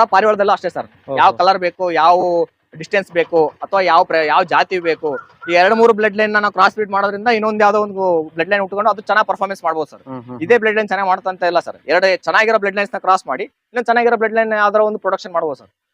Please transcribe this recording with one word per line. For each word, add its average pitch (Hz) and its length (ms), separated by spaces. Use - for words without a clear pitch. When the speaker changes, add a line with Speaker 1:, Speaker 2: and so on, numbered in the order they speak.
Speaker 1:
ಪಾರಿವಾಳದಲ್ಲೂ 202 480
ಅಷ್ಟೇ 180 160
ಸರ್. 131 160
Speaker 2:
ಓಹೋ. - 320
Speaker 1:
ಯಾವ 170 140
ಕಲರ್ 190 260
ಬೇಕು, 180 340
ಯಾವ 170 540
ಡಿಸ್ಟೆನ್ಸ್ 190 340
ಬೇಕು, 165 360
ಅಥವಾ - 340
ಯಾವ 175 220
ಪ್ರ-, 160 240
ಯಾವ 160 160
ಜಾತಿ 175 360
ಬೇಕು, 156 380
ಈ 170 40
ಎರಡು 185 220
ಮೂರು 226 180
ಬ್ಲಡ್ 208 240
ಲೈನ್ 214 140
ನಾವು 208 200
ಕ್ರಾಸ್ 190 220
ಬ್ರೀಡ್ 214 180
ಮಾಡೋದ್ರಿಂದ 202 360
ಇನ್ನೊಂದು 214 340
ಯಾವ್ದೋ 208 200
ಒಂದು 190 420
ಬ್ಲಡ್ 160 260
ಲೈನ್ 202 120
ಉಟ್ಕೊಂಡು 202 300
ಅದು 202 100
ಚೆನ್ನಾಗಿ 208 260
ಪರ್ಫಾರ್ಮೆನ್ಸ್ 196 360
ಮಾಡ್ಬೋದು 160 280
ಸರ್. 104 160
Speaker 2:
ಹ್ಮ್, 131 160
ಹ್ಮ್, 123 180
Speaker 1:
ಇದೇ 170 120
Speaker 2:
ಹ್ಮ್. 233 80
Speaker 1:
ಬ್ಲಡ್ 214 140
ಲೈನ್ 214 120
ಚೆನ್ನಾಗಿ 196 200
ಮಾಡ್ತಂತ 185 360
ಇಲ್ಲ 175 160
ಸರ್. - 180
ಎರಡು 180 360
ಚೆನ್ನಾಗಿರೋ 214 340
ಬ್ಲಡ್ 196 180
ಲೈನ್ಸ್ 202 200
ನ - 20
ಕ್ರಾಸ್ 185 300
ಮಾಡಿ, 139 160
ಇನ್ನೊಂದು - 420
ಚೆನ್ನಾಗಿರೋ 233 320
ಬ್ಲಡ್ 214 160
ಲೈನ್ 220 200
ಯಾವ್ದಾರ 208 280
ಒಂದು 214 180
ಪ್ರೊಡಕ್ಷನ್ 190 340
ಮಾಡ್ಬೋದು 165 220
ಸರ್. 107 140